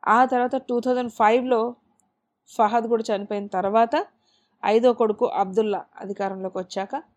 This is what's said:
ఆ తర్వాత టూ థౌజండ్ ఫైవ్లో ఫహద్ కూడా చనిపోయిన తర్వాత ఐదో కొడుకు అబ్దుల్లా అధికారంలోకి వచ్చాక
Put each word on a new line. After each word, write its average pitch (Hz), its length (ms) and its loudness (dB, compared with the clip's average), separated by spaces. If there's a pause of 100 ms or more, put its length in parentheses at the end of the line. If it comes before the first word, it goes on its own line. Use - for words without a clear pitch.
ఆ 233 160 6
తర్వాత 247 320 0
టూ 247 240 -2
థౌజండ్ 247 320 -2
ఫైవ్లో 240 640 2 (800)
ఫహద్ 220 300 2
కూడా 220 180 0 (120)
చనిపోయిన 202 300 -6
తర్వాత 226 600 0 (580)
ఐదో 233 280 4
కొడుకు 226 340 0
అబ్దుల్లా 196 580 -2 (140)
అధికారంలోకి 190 600 -8
వచ్చాక 196 440 -8 (140)